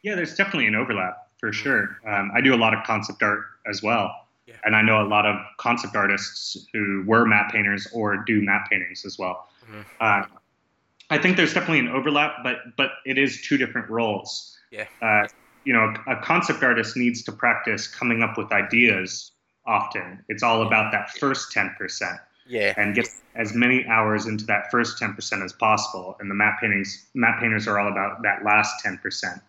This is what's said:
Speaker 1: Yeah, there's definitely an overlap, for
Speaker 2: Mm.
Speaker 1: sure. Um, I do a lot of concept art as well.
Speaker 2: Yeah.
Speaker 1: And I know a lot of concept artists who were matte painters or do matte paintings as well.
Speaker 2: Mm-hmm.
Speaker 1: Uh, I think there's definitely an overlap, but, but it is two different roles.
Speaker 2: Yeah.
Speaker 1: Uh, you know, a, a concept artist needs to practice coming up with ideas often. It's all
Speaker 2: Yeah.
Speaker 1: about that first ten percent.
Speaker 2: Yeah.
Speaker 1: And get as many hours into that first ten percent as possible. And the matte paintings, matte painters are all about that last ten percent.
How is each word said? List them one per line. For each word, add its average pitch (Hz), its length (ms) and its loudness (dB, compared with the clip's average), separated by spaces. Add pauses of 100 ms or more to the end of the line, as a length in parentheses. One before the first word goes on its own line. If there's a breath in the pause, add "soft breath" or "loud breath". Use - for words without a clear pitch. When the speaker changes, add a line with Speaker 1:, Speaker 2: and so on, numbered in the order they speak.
Speaker 1:
Yeah, 208 120 -4
there's 165 200 -4
definitely 127 320 0
an 107 80 0
overlap, 104 520 -4 (120)
for 113 100 -4
Speaker 2:
Mm. 101 40 -6
Speaker 1:
sure. 120 440 -2 (100)
Um, 101 260 -2
I 117 80 2
do 135 120 6
a 120 40 4
lot 113 160 4
of 110 120 -4
concept 104 380 -4
art 104 180 0 (260)
as 101 160 -8
well. 107 440 -2 (180)
Speaker 2:
Yeah. 117 180 -20
Speaker 1:
And 107 120 2
I 107 60 6
know 110 200 6
a 104 60 0
lot 104 180 4
of 104 100 2 (220)
concept 120 380 -2
artists 98 800 -2
who 98 320 -2
were 113 200 6
matte 104 260 4
painters 101 420 0
or 104 240 0
do 104 240 2
matte 104 280 0
paintings 92 360 -4
as 95 140 -12
well. 92 280 -6 (180)
Speaker 2:
Mm-hmm. 107 160 -16 (180)
Speaker 1:
Uh, 104 240 4 (880)
I 151 80 2
think 185 180 4
there's 170 160 4
definitely 165 260 2
an 123 100 0
overlap, 147 540 0
but, 123 140 -2 (200)
but 135 140 0 (140)
it 131 140 -2
is 131 220 0
two 143 160 0
different 113 320 -2
roles. 107 680 -4 (140)
Speaker 2:
Yeah. 107 140 -10 (160)
Speaker 1:
Uh, 107 260 4 (380)
you 135 80 2
know, 110 200 4 (140)
a, 131 60 -2
a 120 80 -6
concept 165 420 0
artist 117 340 2
needs 123 260 0
to - 80 -10
practice 110 560 0
coming 117 360 -2
up 113 140 -2
with 107 140 -6
ideas 101 800 2 (360)
often. 95 640 -4
It's 107 120 -4
all 117 200 4
Speaker 2:
Yeah. 107 60 2
Speaker 1:
about 110 260 2
that 104 180 -2
first - 400 -2
ten 98 260 -2
percent. 92 400 -8 (300)
Speaker 2:
Yeah. 104 300 0
Speaker 1:
And 104 180 0
get 117 120 0 (280)
as 110 180 -4
many 123 320 4
hours 107 400 2
into 107 200 -6
that 104 260 -2
first 117 260 0
ten 107 160 -4
percent 104 300 -6
as 92 100 -10
possible. 107 680 0
And 101 100 -10
the 98 60 -4
matte 104 240 2
paintings, 98 540 -2
matte 117 260 2
painters 110 280 0
are 104 120 0
all 101 120 0
about 101 320 -4
that 101 200 0
last 107 400 2
ten 101 140 -6
percent. - 520 -8